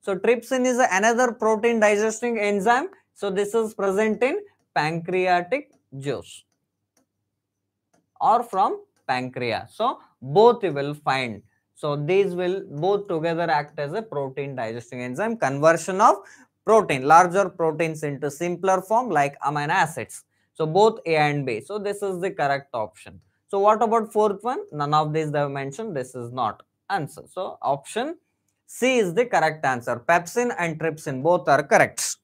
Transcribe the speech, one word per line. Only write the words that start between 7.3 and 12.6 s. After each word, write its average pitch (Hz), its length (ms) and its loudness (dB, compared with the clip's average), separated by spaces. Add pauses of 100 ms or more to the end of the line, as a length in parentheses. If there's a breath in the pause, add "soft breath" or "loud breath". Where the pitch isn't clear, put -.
or 220 240 4
from 233 380 -2 (260)
pancreas. 123 680 -4
So 254 260 -2 (220 soft breath)
both 202 440 4
you 160 80 0
will 143 220 -4
find. 131 480 -4 (320)
So 147 200 -4
these 180 400 2
will 180 340 -2